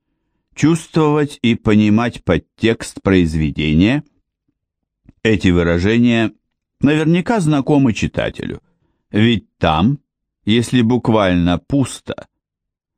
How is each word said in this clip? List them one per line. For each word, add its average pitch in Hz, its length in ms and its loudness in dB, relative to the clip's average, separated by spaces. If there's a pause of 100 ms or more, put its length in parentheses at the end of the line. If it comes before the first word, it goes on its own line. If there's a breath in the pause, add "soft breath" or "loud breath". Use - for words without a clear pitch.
(540)
Чувствовать 151 880 -2
и 117 120 2
понимать 107 720 0
подтекст - 800 -4
произведения. 82 1000 0 (1200)
Эти 110 260 0
выражения 101 840 2 (480)
наверняка 160 600 0
знакомы 143 520 0
читателю. - 680 -8 (480)
Ведь 110 480 0
там, 90 400 0 (460)
если 117 380 0
буквально 98 760 0
пусто, - 680 -6 (680)